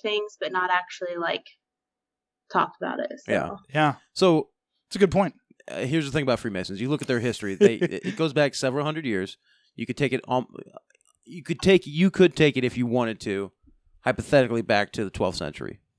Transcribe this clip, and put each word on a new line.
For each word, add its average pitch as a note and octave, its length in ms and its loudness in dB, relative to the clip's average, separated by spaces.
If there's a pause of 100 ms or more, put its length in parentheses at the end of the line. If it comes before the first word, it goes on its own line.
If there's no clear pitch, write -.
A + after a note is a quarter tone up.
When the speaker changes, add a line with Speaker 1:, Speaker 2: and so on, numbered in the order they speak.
Speaker 1:
things, G#3 400 -2
but D#3+ 100 -4
not F#3 200 0
actually, F3+ 460 -2
like, E3+ 280 -4 (1040)
talked - 300 -2
about - 180 -6
it. - 120 -6 (140)
So. - 60 -4
Speaker 2:
Yeah. E2 180 0 (240)
Speaker 3:
Yeah. D3+ 220 2 (180)
Speaker 2:
So E3+ 360 4 (380)
Speaker 3:
It's - 80 -10
a F#3+ 40 -2
good F#3 120 4
point. F#3 240 2 (340)
Speaker 2:
uh, E2 120 -8
here's C#3+ 240 -2
the C#3 60 -8
thing D3 120 0
about B2+ 160 0
Freemasons. G2 420 -6
You B2+ 80 -2
look D3 140 0
at - 40 -10
their B2 120 2
history. G#2+ 360 -2
They, D3+ 200 6
Speaker 3:
<laughs> - 0 -
Speaker 2:
it, - 320 -4
it F#3+ 80 -6
goes D#3+ 180 0
back C#3+ 220 2
several C3+ 280 -2
hundred D#3 220 -4
years. G2 320 -2 (380)
You A2+ 100 -8
could - 120 -6
take C3+ 140 -2
it, B2+ 160 -2
um, B2 200 -2 (760)
you D3 200 -18
could D#3+ 180 -6
take, F#3 240 6
you D#3+ 260 4
could F#3 240 4
take D3 220 4
it B2 80 0
if A#2+ 100 -2
you B2 120 0
wanted A2+ 340 -2
to, G2 300 -4 (500)
hypothetically A#2+ 600 2
back G2+ 320 0
to A2+ 120 -4
the F#2+ 40 -6
twelfth F2+ 280 -2
century. D2+ 420 -8 (200)